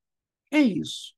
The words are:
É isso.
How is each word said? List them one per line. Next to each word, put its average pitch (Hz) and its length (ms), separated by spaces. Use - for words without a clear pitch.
É 302 100
isso. - 580